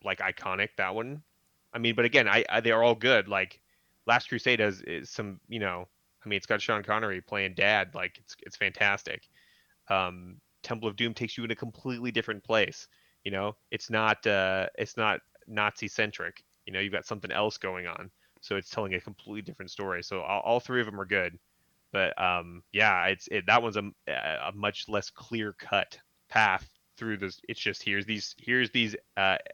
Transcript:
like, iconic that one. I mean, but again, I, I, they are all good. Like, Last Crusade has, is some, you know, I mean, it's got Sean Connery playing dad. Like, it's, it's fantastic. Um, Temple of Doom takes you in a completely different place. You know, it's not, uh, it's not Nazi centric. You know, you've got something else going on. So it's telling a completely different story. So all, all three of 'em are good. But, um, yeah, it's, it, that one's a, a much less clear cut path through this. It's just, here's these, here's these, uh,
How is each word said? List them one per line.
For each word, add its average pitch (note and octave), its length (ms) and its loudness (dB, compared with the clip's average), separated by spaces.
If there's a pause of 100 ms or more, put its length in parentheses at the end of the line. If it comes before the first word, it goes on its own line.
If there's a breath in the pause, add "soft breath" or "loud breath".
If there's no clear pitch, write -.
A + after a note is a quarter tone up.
like, F#2+ 160 -2
iconic F#2+ 580 -2
that F#2+ 180 -2
one. C3 260 -6 (520)
I A#2+ 40 -4
mean, A#2 180 2
but A#2+ 100 -2
again, A#2+ 220 6
I, G2+ 220 6
I, A2+ 120 2
they A2+ 100 4
are A2+ 120 6
all A#2+ 120 8
good. A2 320 4
Like, F#2+ 340 -2 (460)
Last A#2 220 4
Crusade B2 300 2
has, G2+ 220 2
is D#2 280 -8
some, G2 380 -8
you A#2 120 -8
know, F#2 280 -4 (360)
I G#2+ 60 -8
mean, G2+ 80 0
it's - 100 -8
got G#2 140 2
Sean A2 200 2
Connery G#2+ 400 0
playing G2 340 -2
dad. G2 380 4
Like, F#2 240 -6
it's, - 240 -20
it's - 140 -16
fantastic. - 720 0 (640 soft breath)
Um, F2+ 480 -2 (260)
Temple A2+ 260 -4
of G2+ 60 -8
Doom A#2 180 0
takes - 240 -6
you A#2+ 60 -6
in A2+ 80 -2
a A2+ 40 -4
completely A#2+ 560 -6
different A2 320 -4
place. - 440 0 (360 soft breath)
You G2+ 80 -6
know, G2 240 -2 (140)
it's - 220 -8
not, A2 340 2
uh, F#2+ 420 2 (120)
it's - 180 -6
not G#2+ 220 2 (280)
Nazi G#2 400 -2
centric. G#2 560 -4 (220)
You - 80 -14
know, F#2 60 -2
you've G2+ 140 -2
got F#2+ 120 -2
something - 260 -6
else G#2 260 0
going F#2 280 -6
on. F2 240 -10 (320 soft breath)
So - 140 -4
it's F#2+ 160 -4
telling G2 240 -2
a F2 40 0
completely G#2+ 440 -12
different - 260 -14
story. F#2 340 -4
So F#2+ 180 -6
all, F#2+ 200 -2
all A#2 180 4
three B2 220 0
of A2 60 0
'em G2+ 120 -8
are F#2+ 60 -4
good. F2+ 320 0 (540)
But, F#2+ 300 2
um, F2 400 0 (120)
yeah, G2 320 6
it's, F#2+ 260 0
it, G2 140 -2
that A2+ 180 6
one's A2 140 -2
a, G2+ 60 0 (280)
a C#2 420 -4
much G#2 360 -4
less G#2 200 -2
clear G#2+ 440 -6
cut - 440 -2 (320)
path G2+ 380 4 (300)
through A2 200 -4
this. F#2+ 300 -6
It's A2+ 120 -8
just, - 240 -2
here's G2+ 220 0
these, G#2+ 320 -6
here's B2 340 0
these, A2+ 240 0 (200)
uh, F#2+ 220 4 (160)